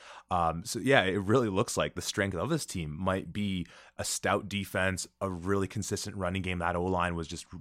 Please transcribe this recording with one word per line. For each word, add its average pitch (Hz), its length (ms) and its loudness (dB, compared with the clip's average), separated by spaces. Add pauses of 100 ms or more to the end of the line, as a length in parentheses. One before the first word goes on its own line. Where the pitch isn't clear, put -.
(300)
Um, 85 360 2
so, - 140 -4
yeah, 123 240 6
it 95 180 2
really 107 260 4
looks 98 300 0
like 78 180 0
the 87 60 -8
strength 98 340 0
of 92 140 -2
this 160 160 0
team 78 340 -6
might 95 320 -2
be 98 340 -2 (320)
a - 60 -4
stout 98 460 0
defense, 95 580 0 (140)
a 98 80 -2
really 92 380 0
consistent 101 500 -4
running 92 240 0
game. 90 180 -2
That 87 160 2
O-line 87 400 2
was 82 140 -4
just 85 160 -10 (160)